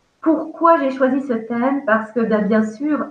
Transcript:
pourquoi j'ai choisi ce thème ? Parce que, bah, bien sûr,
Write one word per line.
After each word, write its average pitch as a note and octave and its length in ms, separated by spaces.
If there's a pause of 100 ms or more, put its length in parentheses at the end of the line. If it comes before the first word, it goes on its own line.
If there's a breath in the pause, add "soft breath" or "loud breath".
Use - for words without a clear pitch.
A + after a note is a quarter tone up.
(220)
pourquoi D#4+ 580
j'ai C4+ 100
choisi C4 300
ce A#3+ 140
thème ? A#3+ 500
Parce A3 280
que, A#3+ 80
bah, G#3+ 180
bien G#3+ 260
sûr, C#4+ 460